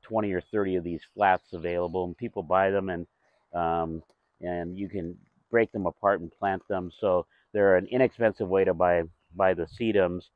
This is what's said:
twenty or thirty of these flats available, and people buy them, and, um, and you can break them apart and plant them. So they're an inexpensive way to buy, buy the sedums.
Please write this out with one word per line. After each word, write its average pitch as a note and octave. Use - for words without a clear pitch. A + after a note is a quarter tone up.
twenty G#2+
or F2+
thirty G2
of F2+
these E2+
flats G2
available, F2
and F2+
people -
buy F#2
them, F#2+
and, F2
um, E2
and F2
you G2
can F2
break A#2
them G2+
apart G2
and E2
plant F#2+
them. F#2
So F2+
they're G2
an F2+
inexpensive A#2
way F#2+
to F#2
buy, F2
buy F#2+
the E2+
sedums. G2